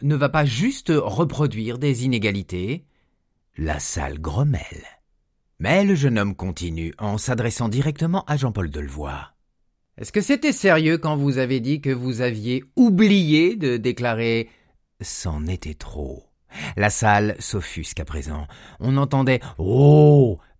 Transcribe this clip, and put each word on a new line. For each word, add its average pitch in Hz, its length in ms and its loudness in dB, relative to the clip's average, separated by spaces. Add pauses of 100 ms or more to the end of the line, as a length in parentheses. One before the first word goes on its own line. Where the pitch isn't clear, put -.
ne 143 120 2
va 143 140 2
pas 147 160 0
juste 160 500 -2
reproduire 120 840 -2
des 131 260 0
inégalités ? » 104 800 -2 (720)
La 78 220 -4
salle 71 400 -6
grommelle. 95 640 -4 (760)
Mais 165 260 0
le 196 100 2
jeune 135 240 2
homme 101 160 -2
continue 82 640 -6
en 107 180 -4
s'adressant 117 540 -2
directement 156 560 -2
à 151 100 -2
Jean-Paul 101 320 -2
Delevoye. « 71 640 -10 (640)
Est-ce - 140 -12
que 208 80 0
c'était 285 320 0
sérieux 160 460 2
quand 151 180 -2
vous 139 220 0
avez 131 220 0
dit 139 200 -2
que 139 100 -2
vous 123 300 -4
aviez 123 420 -4 (140)
oublié 196 800 4
de 127 220 0
déclarer ? » 117 720 -2 (500)
C'en 78 460 -6
était 80 280 -6
trop. - 500 -12 (520)
La 104 140 2
salle 104 480 2
s'offusque - 640 -8
à 73 60 -8
présent. 76 400 -8 (340)
On 131 160 0
entendait « 135 440 2 (180)
Oh » 139 800 8 (220)